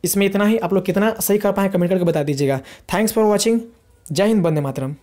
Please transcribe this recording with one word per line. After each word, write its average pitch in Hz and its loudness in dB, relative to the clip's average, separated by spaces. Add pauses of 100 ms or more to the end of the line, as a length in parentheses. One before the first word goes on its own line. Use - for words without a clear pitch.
इसमें 196 0
इतना 196 0
ही, 226 2
आप 226 -2
लोग 190 0
कितना 196 0
सही 208 0
कर 202 0
पाए 196 0
कमेंट 180 0
करके 185 0
बता 156 0
दीजिएगा। 139 -2 (340)
Thanks 220 0
for 214 4
watching, 226 2 (520)
जय 185 2
हिंद, 208 2
वंदे 156 0
मातरम। 135 -6